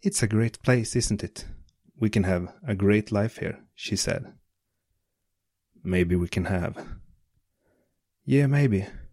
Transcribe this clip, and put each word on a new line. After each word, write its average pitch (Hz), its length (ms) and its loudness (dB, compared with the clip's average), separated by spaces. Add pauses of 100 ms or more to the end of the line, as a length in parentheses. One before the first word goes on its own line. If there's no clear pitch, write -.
"It's - 220 0
a 107 120 0
great 113 260 0
place, 123 360 2
isn't 110 260 -2
it? - 220 -12 (540)
We 110 100 2
can 104 140 2
have 90 220 0 (160)
a 117 120 -4
great 101 380 2
life 107 280 -2
here," - 160 -6 (180)
she - 220 -6
said. - 280 -4 (1600)
"Maybe 90 320 2
we 87 120 0
can - 180 -2
have." 90 280 -2 (1500)
"Yeah, 139 240 4
maybe. 131 380 2 (260)